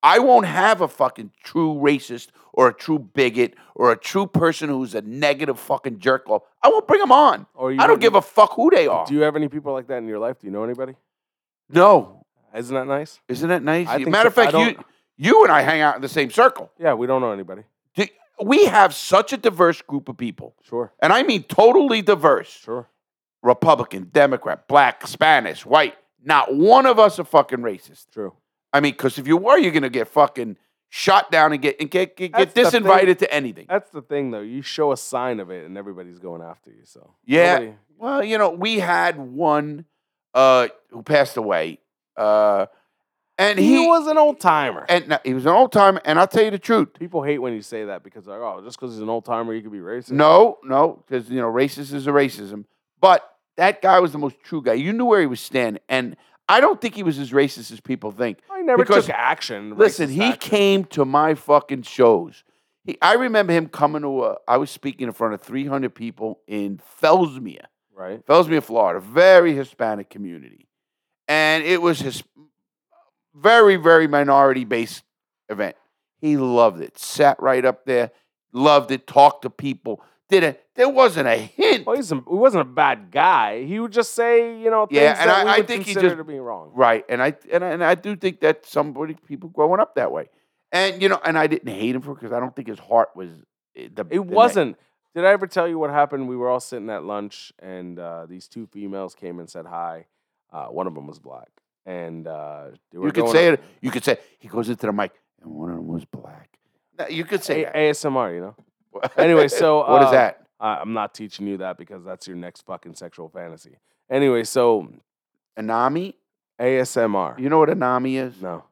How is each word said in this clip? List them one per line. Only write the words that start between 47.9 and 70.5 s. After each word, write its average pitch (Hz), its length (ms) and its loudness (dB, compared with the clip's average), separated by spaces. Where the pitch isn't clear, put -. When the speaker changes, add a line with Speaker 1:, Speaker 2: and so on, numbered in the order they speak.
Speaker 2:
because, 98 240 -20
like, 101 140 -16
"Oh, 101 240 -10
just 123 160 -20
'cause 123 140 -12
he's 110 80 -14
an 107 60 -8
old 113 160 -6
timer, 117 300 -6
he 113 80 -10
could 107 100 -18
be 101 60 -14
racist." 110 340 -12
Speaker 1:
No, 156 520 4
no, 139 440 -2
'cause, 120 220 -6
you 127 100 -4
know, 117 100 -2
racist 139 440 -4
is 135 120 -8
a 143 40 -4
racism. 107 540 -2
But 185 220 4
that 190 260 0
guy 185 180 6
was 180 120 0
the 151 60 -10
most 143 240 -8
true 160 200 -10
guy. 117 100 0
You 143 200 -4
knew 233 120 -4
where 220 160 2
he 160 60 0
was 123 140 -6
standing, 117 480 -6
and 127 280 -4
I 220 120 4
don't 330 200 2
think 233 160 -6
he 202 80 -10
was 156 140 -2
as 135 120 -8
racist 135 400 -2
as 113 100 -20
people 110 300 -8
think. 107 280 -6
Speaker 2:
He 370 60 -8
never 254 200 2
Speaker 1:
Because 202 240 2
Speaker 2:
took 139 80 -8
action, 110 600 -6
Speaker 1:
listen, 185 320 2
Speaker 2:
racist 131 60 -8
Speaker 1:
he 170 80 -2
Speaker 2:
action. - 180 -10
Speaker 1:
came 196 360 2
to 147 180 -2
my 147 300 0
fucking 143 480 0
shows. 110 600 2
He, - 180 -12
I 185 120 4
remember 220 380 0
him 165 160 0
coming 147 340 -4
to 135 220 -4
a, 107 120 -4
I 123 80 0
was 143 140 -8
speaking 131 360 -10
in 113 60 -10
front 110 220 -6
of 98 80 -14
three 135 240 -10
hundred 135 280 -8
people 110 540 -12
in 101 320 -8
Fellsmere. 147 640 0
Speaker 2:
Right. 95 320 -14
Speaker 1:
Fellsmere, 160 360 2
Florida. 101 380 -2
Very 170 540 4
Hispanic 113 560 -8
community. 71 560 -18